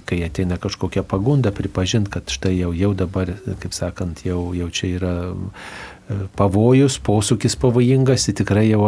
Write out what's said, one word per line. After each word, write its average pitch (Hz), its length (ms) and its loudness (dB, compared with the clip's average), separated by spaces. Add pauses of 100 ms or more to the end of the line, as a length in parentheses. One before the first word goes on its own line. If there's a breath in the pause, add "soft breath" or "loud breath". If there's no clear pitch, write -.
kai 87 240 -4
ateina 90 320 -2
kažkokia - 480 -4
pagunda, 113 480 2
pripažint, 98 560 -2
kad - 240 -8
štai 92 220 0
jau, 90 180 0
jau 98 240 0
dabar, 92 380 -2 (260)
kaip - 160 -8
sakant, 90 480 -6
jau, 90 160 -2 (160)
jau 87 160 -4
čia - 220 -2
yra, 90 180 -2 (160)
e, - 880 -10 (200)
pavojus, 120 680 4
posūkis 107 560 2
pavojingas, 127 640 4
tai 143 160 0
tikrai 107 300 4
jau 104 160 4